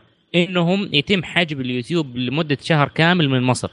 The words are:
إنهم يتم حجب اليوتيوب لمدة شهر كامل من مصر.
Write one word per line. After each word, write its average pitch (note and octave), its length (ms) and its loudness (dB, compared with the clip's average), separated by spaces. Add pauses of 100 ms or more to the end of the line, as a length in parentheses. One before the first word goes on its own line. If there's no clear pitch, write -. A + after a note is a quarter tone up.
(360)
إنهم F3+ 580 0
يتم D3 300 0
حجب D3+ 380 -2
اليوتيوب B2 560 -4
لمدة C#3 440 -2
شهر D3 260 2
كامل E3 420 2
من C3 120 2
مصر. B2 320 0